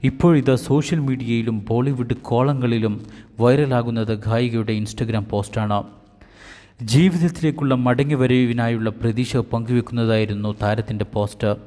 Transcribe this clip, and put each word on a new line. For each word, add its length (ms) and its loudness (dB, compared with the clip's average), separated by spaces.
ഇപ്പോഴിതാ 540 4
സോഷ്യൽ 440 0
മീഡിയയിലും 560 -2
ബോളിവുഡ് 480 -2
കോളങ്ങളിലും 680 0
വൈറലാകുന്നത് 720 2
ഗായികയുടെ 540 0
Instagram 440 -4
പോസ്റ്റാണ്. 540 -2
ജീവിതത്തിലേക്കുള്ള 920 2
മടങ്ങിവരവിനായുള്ള 1160 2
പ്രതീക്ഷ 460 -2
പങ്കുവെക്കുന്നതായിരുന്നു 1120 0
താരത്തിൻ്റെ 520 -2
പോസ്റ്റ്. 360 -2